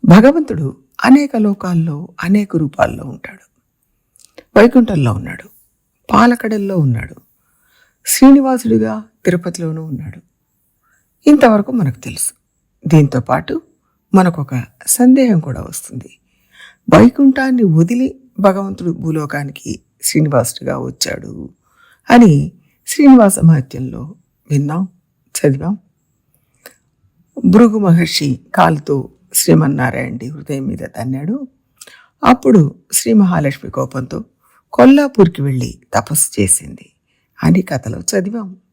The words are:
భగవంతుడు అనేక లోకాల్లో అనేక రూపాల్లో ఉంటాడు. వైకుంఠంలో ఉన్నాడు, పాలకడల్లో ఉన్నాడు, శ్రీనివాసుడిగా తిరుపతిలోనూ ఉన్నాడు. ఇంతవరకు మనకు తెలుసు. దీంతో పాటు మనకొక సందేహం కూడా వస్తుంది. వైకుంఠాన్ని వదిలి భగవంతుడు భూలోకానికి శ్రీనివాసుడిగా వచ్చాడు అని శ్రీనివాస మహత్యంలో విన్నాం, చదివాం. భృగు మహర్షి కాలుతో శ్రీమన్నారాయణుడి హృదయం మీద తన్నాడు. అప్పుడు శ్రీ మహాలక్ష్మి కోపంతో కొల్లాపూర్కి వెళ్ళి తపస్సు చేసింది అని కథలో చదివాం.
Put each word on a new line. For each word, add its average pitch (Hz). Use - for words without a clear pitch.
భగవంతుడు 214
అనేక 277
లోకాల్లో 180
అనేక 196
రూపాల్లో -
ఉంటాడు. -
వైకుంఠంలో 208
ఉన్నాడు, -
పాలకడల్లో 214
ఉన్నాడు, 127
శ్రీనివాసుడిగా 247
తిరుపతిలోనూ 170
ఉన్నాడు. 139
ఇంతవరకు 247
మనకు 190
తెలుసు. -
దీంతో 147
పాటు 131
మనకొక 170
సందేహం 247
కూడా 139
వస్తుంది. -
వైకుంఠాన్ని 262
వదిలి 196
భగవంతుడు 190
భూలోకానికి 147
శ్రీనివాసుడిగా 135
వచ్చాడు -
అని 233
శ్రీనివాస 254
మహత్యంలో 131
విన్నాం, 147
చదివాం. 147
భృగు 220
మహర్షి 170
కాలుతో 151
శ్రీమన్నారాయణుడి 127
హృదయం 143
మీద -
తన్నాడు. 131
అప్పుడు 254
శ్రీ -
మహాలక్ష్మి 175
కోపంతో 131
కొల్లాపూర్కి 262
వెళ్ళి 131
తపస్సు -
చేసింది -
అని 175
కథలో 127
చదివాం. 202